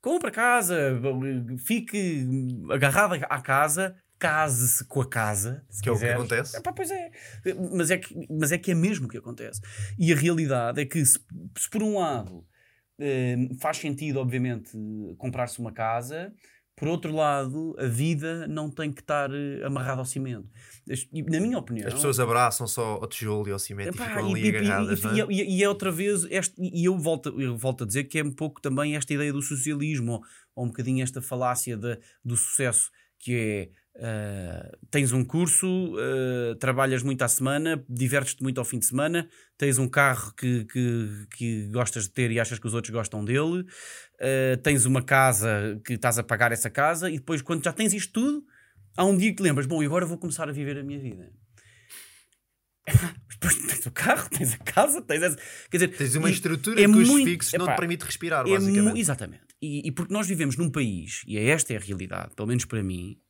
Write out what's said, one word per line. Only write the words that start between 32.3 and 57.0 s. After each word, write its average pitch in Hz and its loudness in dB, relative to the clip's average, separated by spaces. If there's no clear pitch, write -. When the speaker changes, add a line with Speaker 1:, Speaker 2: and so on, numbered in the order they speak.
Speaker 1:
sucesso, - 0
que 120 -2
é, 107 -2
eh, 101 -8
tens 139 2
um 127 2
curso, 175 2
eh, 123 -2
trabalhas 131 2
muito 135 0
à 120 2
semana, 143 0
divertes-te 127 0
muito 131 -4
ao 123 -4
fim 120 -4
de - 0
semana, 165 0
tens 139 2
um 131 2
carro 131 2
que, 123 0
que, 110 -2
que 110 -4
gostas 113 -2
de 95 -12
ter 120 0
e 113 2
achas 113 -2
que - -12
os 110 -2
outros 113 -4
gostam 107 -4
dele, 160 0
eh, 131 2
tens 139 4
uma 127 4
casa 110 4
que 123 -6
estás 117 0
a 117 -2
pagar 117 2
essa 113 -2
casa, 165 2
e 156 -4
depois, 147 -2
quando 165 -2
já 160 -2
tens 214 2
isto 196 -6
tudo, 285 0
há 180 2
um 196 6
dia 202 4
que 185 -4
te 196 -4
lembras, 143 4
"Bom, 156 2
e - 2
agora 170 2
vou 170 -6
começar 160 -4
a 147 -6
viver 139 -4
a 143 -8
minha 143 -8
vida." 95 -10
<laughs> - 2
Depois - 0
tens - -4
o 123 -6
carro, - 2
tens 123 0
a - -6
casa, 277 2
tens 156 0
essa... 175 2
Quer 185 0
dizer, 175 4
Speaker 2:
Tens 135 0
uma 165 4
Speaker 1:
e 190 4
Speaker 2:
estrutura 196 2
Speaker 1:
é 202 12
Speaker 2:
de 208 10
custos 226 10